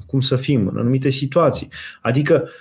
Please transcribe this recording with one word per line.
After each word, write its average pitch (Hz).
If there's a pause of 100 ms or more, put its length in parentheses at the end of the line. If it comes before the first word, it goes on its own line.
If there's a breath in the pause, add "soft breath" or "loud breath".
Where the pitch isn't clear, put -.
cum 135
să 131
fim 127
în -
anumite 131
situații. 139 (340 loud breath)
Adică 147 (120)